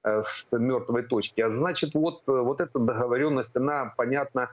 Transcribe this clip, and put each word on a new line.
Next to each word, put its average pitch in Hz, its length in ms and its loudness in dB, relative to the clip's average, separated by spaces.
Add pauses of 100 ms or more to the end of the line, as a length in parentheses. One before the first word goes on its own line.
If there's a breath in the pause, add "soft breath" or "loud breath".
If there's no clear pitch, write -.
э, 107 200 2
с - 280 -6
мёртвой 120 520 0
точки. 110 380 -2
А 113 80 2
значит, 147 440 -2
вот, 160 320 0
э, 139 60 2
вот 131 280 0
эта - 200 -2
договорённость, 123 760 0
она 135 400 0
понятна 127 560 0